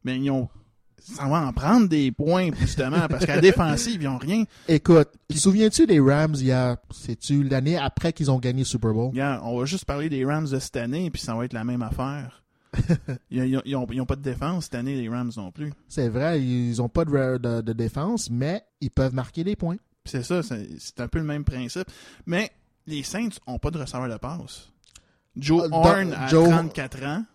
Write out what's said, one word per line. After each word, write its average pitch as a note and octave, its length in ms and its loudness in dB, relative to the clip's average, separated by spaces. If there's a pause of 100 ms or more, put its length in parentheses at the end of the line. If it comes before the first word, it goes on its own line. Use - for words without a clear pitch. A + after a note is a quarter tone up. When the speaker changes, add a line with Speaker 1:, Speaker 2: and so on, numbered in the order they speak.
Speaker 1:
mais B2+ 160 -4
ils C#3 120 0
ont, C3 180 -2 (500)
ça - 300 -8
va D#3 180 2
en B2 60 -4
prendre F#3+ 360 4
des D3 220 2
points, E3 480 2
justement, D3 500 0
parce D3+ 180 0
qu'à D3 100 0
la - 40 4
Speaker 2:
<laughs> - 20 6
Speaker 1:
défensive, F#3 600 4
ils C#3 60 -2
ont C3 100 -2
rien. G3+ 260 0 (220)
Speaker 2:
Écoute, D#3+ 420 6 (200)
Speaker 1:
Puis D3+ 100 -2
Speaker 2:
souviens-tu G#3+ 480 6
des F3 140 6
Rams D3 360 4
il C3 100 0
y C3+ 60 4
a, B2+ 260 2 (120)
sais-tu, C#3+ 540 -2
l'année C3+ 320 0
après D3 380 -2
qu'ils C#3 160 0
ont C3 80 4
gagné B2 220 0
le B2+ 40 2
Super A2+ 300 0
Bowl ? A#2 160 0
Speaker 1:
Regarde, C3 340 -4
on A#2+ 140 -4
va B2+ 80 -2
juste F3+ 180 -6
parler D3 240 -4
des C3+ 160 -2
Rams D3+ 240 0
de C3+ 100 -2
cette - 180 -8
année, C#3+ 340 -4
puis - 100 -10
ça A#2 160 -6
va A#2 80 -4
être B2 80 -8
la A2+ 120 -6
même B2 180 -2
affaire. C3 600 -8 (300)
Speaker 2:
<laughs> - 100 -4 (480)
Speaker 1:
Ils, B2+ 140 -2
ils, C3 200 0
ils C#3 120 -4
ont, B2+ 160 -4
ils C3 80 -4
ont B2+ 60 -4
pas - 100 -4
de C#3 60 -14
défense C#3+ 420 -4
cette - 100 -12
année, C3 260 -4
les A#2 80 -6
Rams A#2+ 280 -4
non F#2+ 160 -12
plus. D3 200 -10 (160)
Speaker 2:
C'est C3 200 -2
vrai, C#3+ 340 0
ils B2 400 0
ont A#2+ 60 -2
pas E3 160 0
de, C3+ 340 0
de, A#2+ 220 -2
de A2+ 120 -4
défense, C#3 580 -4
mais C3+ 340 -2 (160)
ils C#3 100 -4
peuvent C3 240 0
marquer C3+ 300 -6
des G#3 100 -2
points. F3 220 -4 (280)
Speaker 1:
C'est B2 200 -6
ça, F3 180 0
c'est, A2 260 -8 (120)
c'est - 200 -16
un A#2+ 80 -6
peu D#3 100 -2
le D#3+ 60 -2
même D3 200 -4
principe. B2+ 420 -4 (400)
Mais F#3+ 240 -2 (360)
les D3+ 180 -8
Saints A3+ 240 -4 (180)
ont B2 120 -8
pas D3 120 -4
de E3 80 -6
receveur B2+ 300 -8
de A2+ 100 -8
passe. - 520 -12 (680)
Joe D#3 280 2
Speaker 2:
Euh, E3 40 0
dans D#3+ 140 2
Speaker 1:
Horn E3+ 300 6
à C3 140 -6
Speaker 2:
Joe D#3+ 220 6
Speaker 1:
trente-quatre D#3+ 560 0
ans. C#3+ 200 -4 (100)